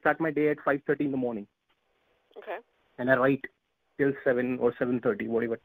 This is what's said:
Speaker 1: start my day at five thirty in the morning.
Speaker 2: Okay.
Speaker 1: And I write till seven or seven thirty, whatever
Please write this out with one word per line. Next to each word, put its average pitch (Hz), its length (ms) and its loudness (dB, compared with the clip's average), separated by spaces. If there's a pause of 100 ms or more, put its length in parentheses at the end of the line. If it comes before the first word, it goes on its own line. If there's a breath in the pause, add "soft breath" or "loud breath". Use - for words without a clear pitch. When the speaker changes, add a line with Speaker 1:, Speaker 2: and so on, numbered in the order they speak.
Speaker 1:
start 151 200 0
my 165 100 0
day 147 180 2
at 147 160 0
five 143 220 0
thirty 147 180 0
in 139 60 0
the 135 60 -4
morning. 117 300 -4 (920)
Speaker 2:
Okay. - 180 -12 (420)
Speaker 1:
And 123 120 0
I 131 60 6
write 131 280 2 (540)
till 139 140 2 (120)
seven 127 360 0
or 120 180 2
seven 123 220 0
thirty, 110 280 -2
whatever 117 360 -2